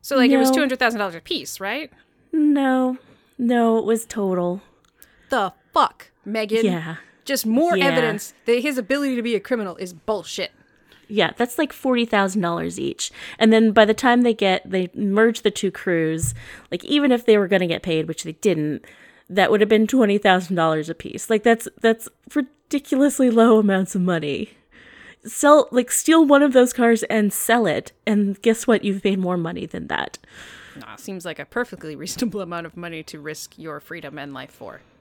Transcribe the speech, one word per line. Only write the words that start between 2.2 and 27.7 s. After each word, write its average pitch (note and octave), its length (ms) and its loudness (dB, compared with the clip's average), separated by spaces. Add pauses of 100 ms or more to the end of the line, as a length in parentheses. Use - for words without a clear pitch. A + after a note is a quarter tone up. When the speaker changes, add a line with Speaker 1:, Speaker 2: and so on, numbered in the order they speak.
Speaker 2:
No. C4+ 680 2 (400)
No, A#3 420 2
it - 60 -4
was A3+ 200 0
total. F#3 560 -4 (680)
Speaker 1:
The G3+ 240 -2 (200)
fuck, - 380 -2 (140)
Megan? A3 400 -2
Speaker 2:
Yeah. E3 320 -4 (280)
Speaker 1:
Just C4 200 -4
more D4+ 320 2
Speaker 2:
Yeah. C#4 80 2
Speaker 1:
evidence A#3+ 480 -2 (120)
that A#3+ 160 2
his C#4 160 -4
ability C4 380 -2
to A#3+ 80 -4
be A#3 120 -2
a F#3+ 40 -2
criminal G#3+ 380 -6
is F3+ 160 -12
bullshit. F#3 580 -8 (560)
Speaker 2:
Yeah, G3+ 280 0
that's, A#3+ 220 -2
like, D4+ 160 -2
forty B3 320 0
thousand G3 360 0
dollars E3+ 380 -4
each. - 320 -8 (280)
And A3 120 6
then A3 220 6
by A3 100 8
the G#3+ 120 4
time B3 260 2
they A#3+ 120 2
get, F#3+ 360 -2
they F#3 240 -2
merge G#3+ 480 2
the G3+ 100 2
two G3 200 -4
crews, D#3+ 640 -2 (380)
like, - 140 -8
even C#4+ 260 2
if A#3+ 140 2
they G#3+ 120 6
were G3 120 0
gonna F#3 180 2
get E3 160 -4
paid, D#3+ 240 -2
which - 160 -10
they E3 100 -10
didn't, D#3 520 -2 (440)
that F#3+ 220 2
would G#3+ 80 4
have G#3+ 100 2
been A3 180 4
twenty G#3 300 2
thousand F#3 380 2
dollars D#3+ 340 0
a E3 60 -8
piece. - 340 -14
Like, G#3+ 140 0
that's, A3+ 240 2 (140)
that's A3+ 260 0 (260)
ridiculously C#4 960 0
low A3+ 300 6
amounts G3 340 0
of F#3 80 -2
money. E3 500 -4 (720)
Sell, D4 460 4
like, A#3+ 200 0
steal D#4+ 340 4
one C#4 160 6
of C#4+ 120 4
those B3 200 4
cars A#3 300 2
and G#3 300 0
sell A3+ 340 0
it, C3+ 240 -4 (160)